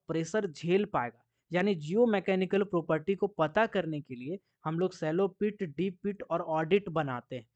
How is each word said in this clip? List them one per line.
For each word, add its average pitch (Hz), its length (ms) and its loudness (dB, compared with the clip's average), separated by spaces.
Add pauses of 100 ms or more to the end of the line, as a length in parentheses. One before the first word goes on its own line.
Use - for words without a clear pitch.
प्रेशर 175 400 -2
झेल 175 400 0
पाएगा। 120 360 -4 (280)
यानी 185 260 2
geomechanical 190 880 2
प्रॉपर्टी 165 500 0
को 196 140 -2
पता 160 380 2
करने 160 340 -2
के 135 140 -12
लिए 139 240 -8 (260)
हम 160 140 -2
लोग 180 160 2
शैलो 165 340 0
पिट, 208 360 -2
डीप 180 380 -4
पिट 196 200 -4
और 170 180 -2
ऑडिट 165 500 0
बनाते 135 440 -4
हैं 117 100 -10 (100)